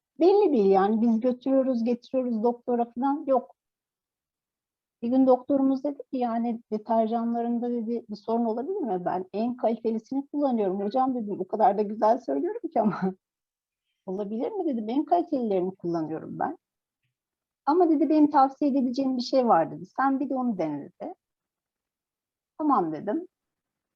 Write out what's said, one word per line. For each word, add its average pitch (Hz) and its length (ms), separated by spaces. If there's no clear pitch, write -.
belli 381 340
değil. 202 180
Yani 202 300
biz 226 180
götürüyoruz, 254 640
getiriyoruz 240 600
doktora 240 420
falan, 277 320
yok. 254 300
Bir 233 80
gün 262 180
doktorumuz 269 560
dedi 285 140
ki, - 200
"Yani 233 440
deterjanlarında," 233 1000
dedi, 233 380
"bir 208 60
sorun 233 300
olabilir 247 340
mi? 190 260
Ben 185 280
en 240 240
kalitelisini 226 720
kullanıyorum 220 540
hocam," 262 340
dedim. 208 260
"O 190 60
kadar 208 300
da 214 40
güzel 214 380
söylüyorum 339 420
ki 233 80
ama." 214 100
<laughs> 190 280
"Olabilir 208 460
mi?" 381 140
dedim. 226 240
"En 285 160
kalitelilerini 233 720
kullanıyorum 160 640
ben. - 180
Ama," 330 240
dedi, 302 200
"benim 302 220
tavsiye 277 400
edebileceğim 262 460
bir 240 40
şey 254 260
var," 165 240
dedi. 165 140
"Sen 269 340
bir 269 100
de 277 60
onu 247 220
dene," 151 220
dedi. 349 120
"Tamam," 240 340
dedim. 214 360